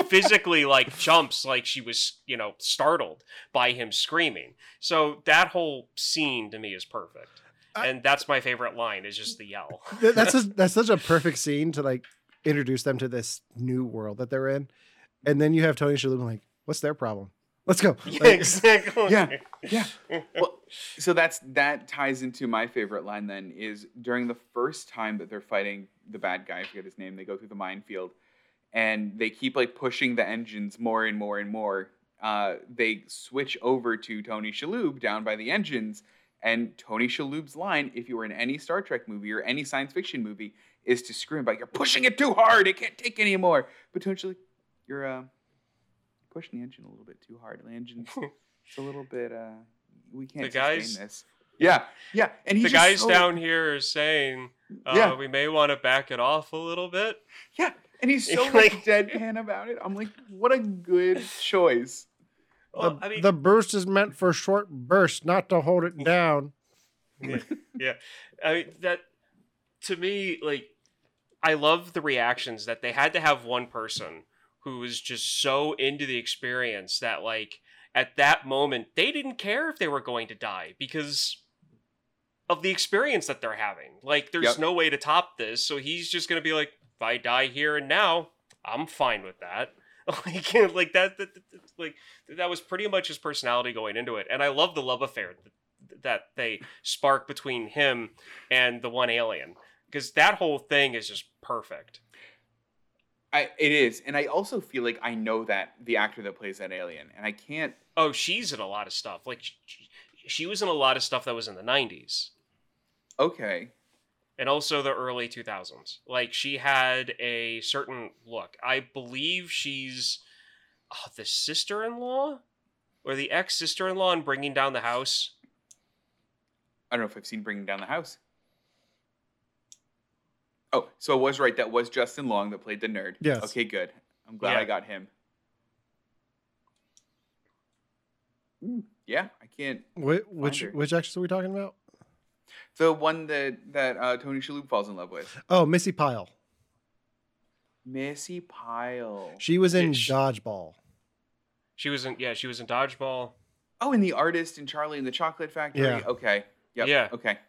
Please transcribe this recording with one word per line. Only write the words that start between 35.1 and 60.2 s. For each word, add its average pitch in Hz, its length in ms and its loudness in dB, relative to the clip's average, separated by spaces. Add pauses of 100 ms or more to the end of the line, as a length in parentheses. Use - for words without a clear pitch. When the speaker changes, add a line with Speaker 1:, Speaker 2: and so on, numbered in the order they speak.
Speaker 3:
by 107 120 -2
the 110 140 -8
engines, 135 520 -4 (400)
and 113 360 0
Tony 117 280 -2
Shalhoub's 143 480 -6
line, 151 400 -4
if 120 140 -10
you 120 80 -6
were 113 80 -6
in 104 80 -10
any 123 260 -4
Star 170 240 -4
Trek 131 240 -6
movie 104 240 -10
or 107 120 -4
any 139 200 -4
science 139 300 -6
fiction 175 300 -6
movie, 104 320 -10 (300)
is 123 180 0
to - 120 -16
scream - 280 -8
about, 110 160 -2
"You're 120 100 -12
pushing - 360 2
it 254 140 2
too 269 160 6
hard, 220 320 8
it 190 120 4
can't - 200 -8
take 233 220 -4
anymore." 185 480 4 (240)
But 185 100 -6
Tony 190 140 -2
Shalhoub, 185 200 -8 (520)
"You're, 139 180 -8
uh, 131 160 -8 (1080)
pushing 165 280 -14
the 123 60 -10
engine 127 200 -18
a - 40 -20
little 107 160 -20
bit - 160 -20
too 117 200 -20
hard. 113 240 -18
The 113 80 -20
engine's 117 400 -16
Speaker 1:
<laughs> - 540 -14
Speaker 3:
it's - 120 -16
a - 20 -10
little 139 240 -12
bit, 123 280 -8
uh, 113 180 -12 (640)
we 131 140 -14
can't 139 200 -8
Speaker 1:
The 127 40 -10
Speaker 3:
sustain 131 120 -2 (160)
Speaker 1:
guys 226 200 -8
Speaker 3:
this." - 260 -18 (340)
Yeah, 160 260 6 (280)
yeah. 208 180 2 (160)
And 196 120 4
he's 233 60 6
Speaker 1:
The - 60 6
Speaker 3:
just 170 140 10
Speaker 1:
guys 190 180 8
Speaker 3:
so 226 60 4
Speaker 1:
down 175 280 6
here 165 400 2
are 139 40 -6
saying, 139 720 0 (340)
uh, 131 120 0
Speaker 3:
Yeah. 202 180 4
Speaker 1:
"We 135 140 -6
may 139 200 0
wanna 147 280 4
back 135 340 2
it 123 80 -2
off 147 340 2
a 160 40 -8
little 170 320 -6
bit." 214 300 -4 (400)
Speaker 3:
Yeah, 330 140 0 (280)
and 254 100 2
he's 269 220 0
so, 247 100 4
Speaker 1:
<laughs> 269 100 2
Like - 20 2
Speaker 3:
like, 208 300 8
deadpan 214 540 2
about 208 300 -6
it. 240 120 -6
I'm 196 140 -6
like, 214 140 -8 (200)